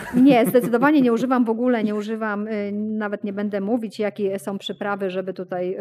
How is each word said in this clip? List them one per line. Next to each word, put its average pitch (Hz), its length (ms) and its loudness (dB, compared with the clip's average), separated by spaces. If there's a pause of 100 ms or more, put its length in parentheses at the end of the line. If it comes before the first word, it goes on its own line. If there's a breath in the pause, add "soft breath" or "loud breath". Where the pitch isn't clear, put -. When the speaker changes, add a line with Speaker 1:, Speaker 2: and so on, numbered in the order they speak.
(160)
Speaker 1:
Nie, 247 300 8
zdecydowanie 247 560 4
nie 247 120 4
Speaker 2:
<laughs> 226 60 2
Speaker 1:
używam 254 260 2
w 220 40 0
ogóle, 233 340 0
nie 208 120 -2
używam, 214 520 -4
y, 208 260 -4
nawet 208 500 -4
nie 202 100 -6
będę 202 280 -4
mówić, 220 380 -4
jakie 196 400 -4
są 202 180 -6
przyprawy, 202 520 -6
żeby 185 240 -6
tutaj 185 480 -6